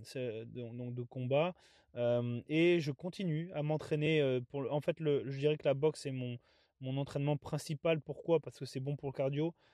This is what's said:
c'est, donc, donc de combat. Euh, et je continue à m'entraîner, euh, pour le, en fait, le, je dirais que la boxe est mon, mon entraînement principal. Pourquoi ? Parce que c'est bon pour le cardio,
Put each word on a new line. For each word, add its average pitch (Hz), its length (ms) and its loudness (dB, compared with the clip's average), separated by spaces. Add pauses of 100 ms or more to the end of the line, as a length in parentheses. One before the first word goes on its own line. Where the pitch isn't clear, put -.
c'est, 120 420 -6
donc, 117 300 -10
donc 123 180 -6
de 123 100 -6
combat. 135 500 0 (420)
Euh, 120 540 2
et 170 320 4
je 143 100 -2
continue 170 640 -4
à 151 100 -2
m'entraîner, 151 580 2
euh, 127 200 4
pour 139 200 -6
le, 127 100 -2
en 143 100 0
fait, - 180 -2
le, 143 300 2
je 135 100 -4
dirais 151 180 2
que - 80 -4
la 143 80 4
boxe 147 320 0
est 139 60 -4
mon, 123 260 -4 (440)
mon 131 160 -2
entraînement 143 400 0
principal. 160 640 -2
Pourquoi ? 160 400 0
Parce - 180 -14
que 135 60 -8
c'est 131 160 -6
bon 139 160 -4
pour 139 120 -6
le 127 40 -8
cardio, 143 420 0 (180)